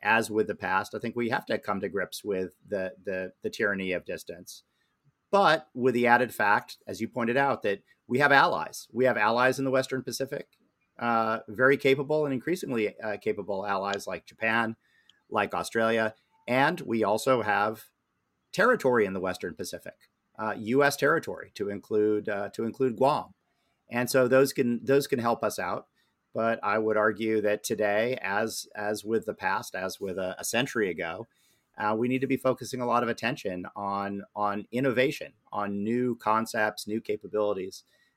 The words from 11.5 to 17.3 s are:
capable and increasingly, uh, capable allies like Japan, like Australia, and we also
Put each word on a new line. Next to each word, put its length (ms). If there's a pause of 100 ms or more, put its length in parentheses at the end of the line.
capable 480
and 80
increasingly, 640
uh, 220
capable 440
allies 400
like 200
Japan, 500 (540)
like 240
Australia, 600 (340)
and 340
we 220
also 400